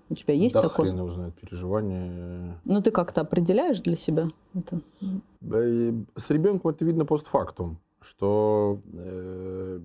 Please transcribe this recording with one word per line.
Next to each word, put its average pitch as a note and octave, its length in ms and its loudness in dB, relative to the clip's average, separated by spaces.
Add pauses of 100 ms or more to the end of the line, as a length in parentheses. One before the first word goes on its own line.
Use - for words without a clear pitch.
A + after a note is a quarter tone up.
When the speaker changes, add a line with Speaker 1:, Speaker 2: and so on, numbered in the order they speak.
Speaker 1:
У - 60 -2
тебя - 180 0
есть F3+ 220 4
Speaker 2:
Да F#3 60 6
Speaker 1:
такое? D#3+ 260 4
Speaker 2:
хрен F#2 100 -2
его F2+ 140 -4
знает, F2 240 -8
переживания. F2+ 1300 -6
Speaker 1:
Ну, G3+ 160 2
ты A3 80 6
как-то F3 320 0
определяешь F#3 600 2
для E3+ 140 0
себя E3 340 0 (260)
это? F3 240 -6 (640)
Speaker 2:
Э, A#2 480 2 (240)
с - 160 -4
ребёнком E3+ 400 2
это D3+ 140 -2
видно E3 200 2
постфактум, F#2 720 -2 (240)
что, G#2 800 2 (140)
э, F#2 920 -8